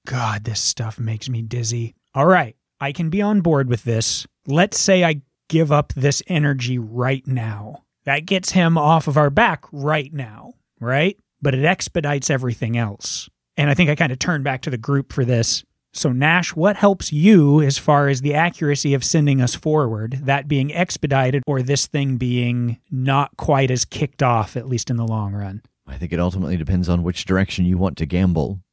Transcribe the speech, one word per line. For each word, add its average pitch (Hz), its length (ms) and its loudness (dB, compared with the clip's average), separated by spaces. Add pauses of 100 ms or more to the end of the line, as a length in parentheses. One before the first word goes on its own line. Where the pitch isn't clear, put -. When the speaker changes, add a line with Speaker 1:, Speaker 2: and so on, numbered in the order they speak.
Speaker 1:
God, 110 380 -4
this 110 160 -6
stuff - 400 -4
makes 110 300 -6
me 117 120 -4
dizzy. 117 540 -6 (180)
All 139 120 2
right, 165 300 4 (240)
I 139 120 -4
can 160 180 -4
be 196 120 -2
on 208 200 2
board 143 280 2
with 120 140 -2
this. 113 420 -2 (200)
Let's 165 340 0
say 185 240 4
I 160 180 0 (260)
give 160 240 2
up 147 220 2
this 139 340 0
energy 139 520 0
right 123 480 -4
now. 113 560 -6 (220)
That 147 200 -2
gets 185 280 -2
him 165 240 4
off 156 320 4
of 139 80 2
our 147 120 4
back 180 440 2
right 147 400 -4
now, 139 400 -12 (260)
right? 139 400 0 (220)
But 139 140 0
it 135 100 0
expedites 147 640 -2
everything 123 480 -2
else. - 520 -6 (280)
And 147 120 2
I 143 40 2
think 165 160 2
I 151 60 0
kinda 151 200 0
turn 147 280 -4
back 131 180 -4
to - 80 -8
the 127 80 -4
group 139 340 -2
for 131 140 -2
this. 117 400 0 (260)
So, 135 220 -2
Nash, 160 420 2
what 190 220 2
helps 202 340 2
you 156 500 6
as 139 160 2
far 143 300 2
as 135 140 0
the 143 120 -2
accuracy 151 600 0
of 131 100 0
sending 143 380 2
us 123 140 2
forward, 131 680 -2
that 139 240 -2
being 143 260 0
expedited 139 760 0
or 135 140 -2
this 135 260 -2
thing 139 300 -2
being 120 600 -2 (120)
not 135 460 0
quite 139 360 2
as 123 120 -2
kicked - 400 -4
off, 117 320 0
at 123 140 -6
least 123 200 -4
in 127 60 -2
the 117 120 -2
long 107 260 -4
run? 101 280 -8 (240)
Speaker 2:
I 65 120 -12
think 80 160 -6
it 82 60 -2
ultimately 90 360 0
depends 90 320 0
on 87 160 2
which 87 220 -4
direction 95 400 0
you 92 120 2
want 90 200 -2
to 80 80 -4
gamble. 87 560 0 (120)